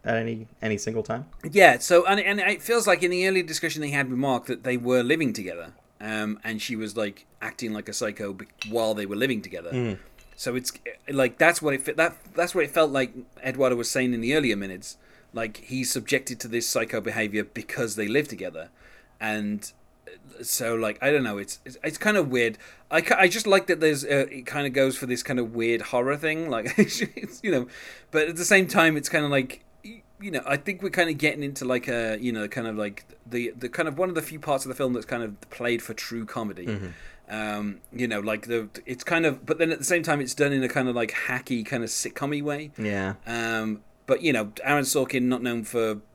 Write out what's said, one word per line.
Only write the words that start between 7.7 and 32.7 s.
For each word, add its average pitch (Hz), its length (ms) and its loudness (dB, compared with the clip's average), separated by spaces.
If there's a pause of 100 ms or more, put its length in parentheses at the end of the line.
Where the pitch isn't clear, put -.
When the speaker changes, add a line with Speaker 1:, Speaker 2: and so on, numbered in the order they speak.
Speaker 2:
like 104 160 -8
a 104 40 -10
psycho 104 400 -4
be-, 98 140 -12 (240)
while 110 240 2
they 104 120 -4
were 101 100 -4
living 117 260 0
together. 85 300 -10
Speaker 1:
Mm. 120 260 -2 (360)
Speaker 2:
So 123 220 -6
it's, 127 160 -4 (360)
like, 131 300 0
that's 165 240 6
what 143 120 2
it 135 80 -4
fe-, 147 100 -4
that, 160 240 2 (180)
that's 175 180 0
what 170 120 2
it 143 60 -4
felt 156 200 6
like 131 220 0 (320)
Eduardo 131 320 2
was 120 120 -2
saying 127 240 2
in 117 80 -2
the 123 140 0
earlier 127 220 2
minutes. 95 400 -10 (360)
Like, 113 260 -6
he's 127 340 -4
subjected 127 480 -2
to 113 80 -10
this 117 200 -2
psycho 113 320 -2
behavior 104 440 -2
because 110 500 -6
they 104 140 -2
live 139 180 2
together. 87 440 -10 (500)
And, 104 500 -4 (380)
uh, - 340 -20
so, 117 320 -2
like, 107 260 -2
I 139 120 4
don't 143 100 4
know, 104 160 -2
it's, - 260 -10
it's, 131 200 -16
it's 156 140 -4
kind 208 180 4
of 156 120 4
weird. 117 300 2 (320)
I 165 120 4
ca-, - 160 4
I 185 100 8
just 208 180 0
like 196 220 6
that 165 120 2
there's, 147 240 4
uh, 139 260 4
it 127 160 -12
kinda 143 240 -2
goes 135 260 4
for 131 100 -8
this 123 160 -2
kind 127 160 -2
of 117 160 -2
weird 117 280 2
horror 127 340 0
thing, 160 340 -2
like, 113 240 -2
<laughs> - 40 4
it's, - 220 4 (440)
you 208 80 0
know, 123 160 0 (420)
but 156 180 2
at 165 80 -6
the 170 80 -4
same 190 220 6
time, 160 300 4
it's 143 140 -4
kinda 151 180 0
like, 135 340 0 (220)
y-, 220 180 -18 (180)
you 202 100 -8
know, 131 160 -4
I 143 100 2
think 185 260 -6
we're 190 80 -4
kinda 170 240 2
getting 147 300 0
into, 139 200 -6
like, 123 240 0
a, 113 320 -2
you 120 120 -2
know, 107 160 -4
kind 117 180 -6
of, 107 100 -4